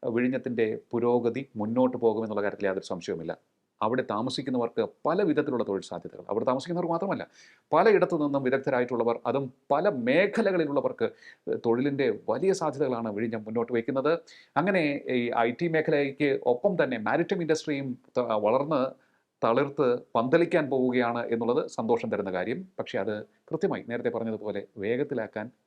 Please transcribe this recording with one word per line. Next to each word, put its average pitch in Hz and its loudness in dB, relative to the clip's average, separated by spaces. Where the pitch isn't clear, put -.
വിഴിഞ്ഞത്തിൻ്റെ 120 0
പുരോഗതി 120 0
മുന്നോട്ട് 123 0
പോകുമെന്നുള്ള 110 0
കാര്യത്തിൽ 101 -2
യാതൊരു 95 -2
സംശയവുമില്ല. 85 -6
അവിടെ 123 0
താമസിക്കുന്നവർക്ക് 120 -2
പല 175 2
വിധത്തിലുള്ള 147 0
തൊഴിൽ 98 -2
സാധ്യതകൾ, - -12
അവിടെ 107 0
താമസിക്കുന്നവർക്ക് 170 -2
മാത്രമല്ല, 160 -4
പലയിടത്തു 180 6
നിന്നും 139 0
വിദഗ്ധരായിട്ടുള്ളവർ, 123 0
അതും 135 -2
പല 170 2
മേഖലകളിലുള്ളവർക്ക് 175 0
തൊഴിലിൻ്റെ 120 2
വലിയ 147 2
സാധ്യതകളാണ് 131 -2
വിഴിഞ്ഞം 110 -4
മുന്നോട്ട് 113 -2
വയ്ക്കുന്നത്. 135 0
അങ്ങനെ 160 0
ഈ 120 0
ഐ 117 4
ടി 170 0
മേഖലയ്ക്ക് 147 0
ഒപ്പം 180 2
തന്നെ 131 0
മാരിടൈം 160 0
ഇൻഡസ്ട്രിയും 147 -2
ത-, 131 2
വളർന്ന് 123 2
തളിർത്ത് 131 2
പന്തലിക്കാൻ 156 2
പോവുകയാണ് 123 0
എന്നുള്ളത് 117 0
സന്തോഷം 117 0
തരുന്ന 101 -2
കാര്യം. 131 -4
പക്ഷേ - -6
അത് 95 -4
കൃത്യമായി 156 -2
നേരത്തെ 120 -2
പറഞ്ഞതുപോലെ 107 -4
വേഗത്തിലാക്കാൻ 117 -4